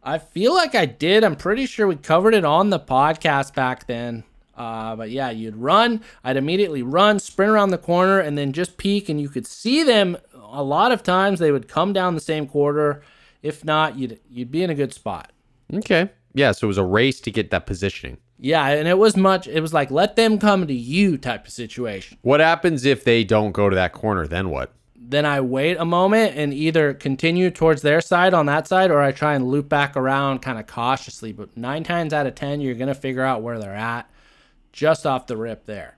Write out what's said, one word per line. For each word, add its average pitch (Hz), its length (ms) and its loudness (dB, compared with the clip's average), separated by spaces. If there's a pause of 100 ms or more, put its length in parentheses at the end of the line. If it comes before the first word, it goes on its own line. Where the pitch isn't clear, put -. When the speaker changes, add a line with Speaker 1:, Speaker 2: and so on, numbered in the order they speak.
Speaker 1:
I 143 140 -6
feel 208 360 0
like 339 220 0
I 196 100 2
did. 175 380 2
I'm 180 120 2
pretty 226 320 -4
sure 214 200 -2
we 180 80 0
covered 175 380 2
it 202 100 4
on 170 280 2
the 175 80 0
podcast 139 760 0
back 127 320 -4
then. 117 380 -8 (340)
Uh, 113 380 -10
but 110 160 -10
yeah, 131 180 -4
you'd 110 260 -10
run. 214 460 2 (220)
I'd 131 120 -2
immediately 156 460 -2
run, 190 380 2
sprint 196 320 0
around 208 180 4
the 180 80 -2
corner, 185 420 2
and 151 160 -2
then 143 180 -4
just 170 240 -6
peek, 202 300 -2
and 151 140 -4
you 143 80 -8
could 131 160 -8
see 277 380 -2
them. 208 340 4 (320)
A 139 140 -8
lot 165 280 2
of 233 120 -2
times 185 360 0
they 160 120 2
would 131 160 -2
come 180 260 -2
down 185 220 0
the 151 60 -6
same 151 260 -4
corridor. 147 560 0 (400)
If 151 200 -8
not, 151 360 0
you'd, 117 200 -8 (120)
you'd 123 180 -10
be 160 140 -2
in 180 80 -2
a 156 40 -2
good 139 180 -4
spot. 90 380 -10 (400)
Speaker 2:
Okay. 170 380 0 (240)
Yeah, 131 200 4
so - 120 -4
it 107 40 2
was 95 80 -2
a 101 60 2
race 110 360 2
to - 100 -8
get 104 220 -4
that 92 140 -2
positioning. 90 520 -8 (220)
Speaker 1:
Yeah, 147 280 0
and 151 200 0
it 180 100 2
was 208 200 6
much, 190 300 2
it 147 120 -2
was 156 140 -6
like, 139 180 0
"Let 185 240 0
them 220 240 4
come 196 260 2
to 147 80 -4
you" 143 440 0
type 117 280 -6
of - 60 -20
situation. 113 680 -10
Speaker 2:
What 139 180 4
happens 160 460 2
if 135 180 2
they 117 220 4
don't 107 260 2
go 101 180 2
to 95 60 2
that 92 160 2
corner? 98 340 -2
Then 87 240 -4
what? 65 220 -6 (240)
Speaker 1:
Then 135 300 -2
I 143 160 0
wait 135 360 -2
a 165 80 -2
moment 185 520 2
and 147 160 -2
either 151 400 0
continue 165 580 0
towards 160 300 2
their 147 180 4
side 180 340 2
on 160 120 4
that 147 220 0
side, 185 220 4
or 147 120 4
I 139 100 2
try 147 240 0
and 127 140 -2
loop 143 180 -2
back 143 300 0
around 135 440 -2
kinda 117 220 -8
cautiously. 117 680 -6
But 101 240 -16
nine 135 260 -8
times 170 300 -4
out 147 120 0
of 127 100 -6
ten, 143 260 -6
you're 131 140 -4
gonna 131 200 -6
figure 131 280 -6
out 131 180 -2
where 117 180 -8
they're 98 160 -10
at 117 340 -8 (600)
just 156 340 0
off 135 220 -4
the 123 80 -8
rip 110 300 -10
there. 98 320 -14